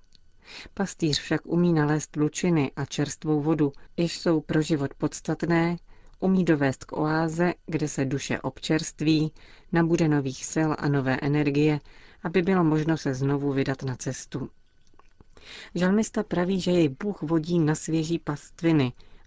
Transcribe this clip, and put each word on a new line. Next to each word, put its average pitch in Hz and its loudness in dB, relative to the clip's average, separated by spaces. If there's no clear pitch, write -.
Pastýř 170 -2
však 156 -2
umí 175 2
nalézt 151 0
lučiny 151 2
a 139 -4
čerstvou 151 -2
vodu, 151 2
jež 170 -2
jsou 165 2
pro 156 0
život 143 -2
podstatné, 165 0
umí 190 2
dovést 143 2
k - -10
oáze, 160 0
kde 156 -2
se 139 -2
duše 131 -2
občerství, 156 -2
nabude 170 4
nových 139 0
sil 156 2
a 147 -2
nové 131 2
energie, 147 2
aby 185 0
bylo 185 2
možno 156 2
se 139 -2
znovu 139 0
vydat 135 -2
na 131 -4
cestu. - -8
Žalmista 202 2
praví, 180 0
že 175 0
jej 170 4
Bůh 202 -4
vodí 165 0
na 156 2
svěží 160 -2
pastviny 147 0